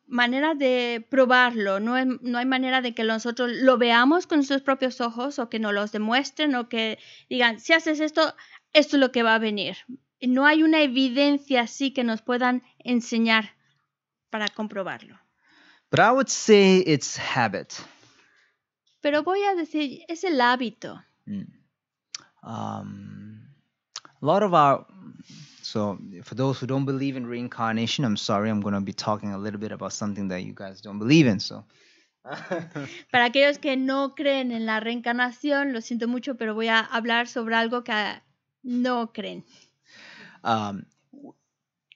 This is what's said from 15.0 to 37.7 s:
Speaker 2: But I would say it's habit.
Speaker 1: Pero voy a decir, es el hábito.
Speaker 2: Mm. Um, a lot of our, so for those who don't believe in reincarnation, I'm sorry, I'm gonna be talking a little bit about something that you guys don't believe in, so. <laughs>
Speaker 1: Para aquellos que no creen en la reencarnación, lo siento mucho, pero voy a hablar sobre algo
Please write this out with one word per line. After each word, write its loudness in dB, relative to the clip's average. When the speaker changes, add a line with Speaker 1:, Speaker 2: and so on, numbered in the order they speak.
Speaker 2:
But 4
I 8
would 2
say 8
it's 0
habit. -2
Speaker 1:
Pero 0
voy 0
a 2
decir, -4
es -8
el 0
hábito. -2
Speaker 2:
Mm. -8
Um, -12
a -4
lot 4
of 2
our, 6
so -4
for -18
those -2
who -8
don't -2
believe -4
in -8
reincarnation, -4
I'm 0
sorry, 0
I'm 0
gonna -2
be -6
talking -6
a -8
little -8
bit -10
about -10
something -6
that -6
you -12
guys -16
don't -14
believe 4
in, 2
so. -12
<laughs> -
Speaker 1:
Para 2
aquellos 2
que -2
no -2
creen -2
en -4
la -2
reencarnación, -2
lo -6
siento -4
mucho, -6
pero -4
voy -2
a 4
hablar -2
sobre -4
algo 0